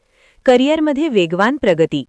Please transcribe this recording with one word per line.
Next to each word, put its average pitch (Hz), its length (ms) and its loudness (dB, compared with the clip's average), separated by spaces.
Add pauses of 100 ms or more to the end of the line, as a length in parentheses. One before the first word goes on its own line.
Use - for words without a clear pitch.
(460)
करिअरमध्ये 294 640 0
वेगवान 196 480 0
प्रगती. 160 520 0